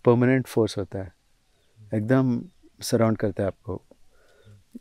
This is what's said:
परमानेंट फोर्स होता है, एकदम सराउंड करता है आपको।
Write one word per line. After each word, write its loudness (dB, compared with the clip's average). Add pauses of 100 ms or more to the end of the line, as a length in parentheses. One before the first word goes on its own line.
परमानेंट 4
फोर्स -2
होता -6
है, -12 (800)
एकदम 0 (360)
सराउंड 2
करता -4
है -2
आपको। -8 (1000)